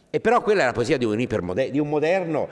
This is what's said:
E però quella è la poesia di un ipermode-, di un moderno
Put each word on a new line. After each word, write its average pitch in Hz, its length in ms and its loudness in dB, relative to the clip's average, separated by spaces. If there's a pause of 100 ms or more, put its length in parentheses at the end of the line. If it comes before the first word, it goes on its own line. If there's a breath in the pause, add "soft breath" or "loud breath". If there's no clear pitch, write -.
(100)
E 151 100 -2
però 226 200 2
quella 202 220 2
è - 40 4
la 120 60 2
poesia 120 260 0
di 127 60 0
un 107 140 0
ipermode-, 107 540 -2
di 139 80 0
un 147 80 -2
moderno 151 640 0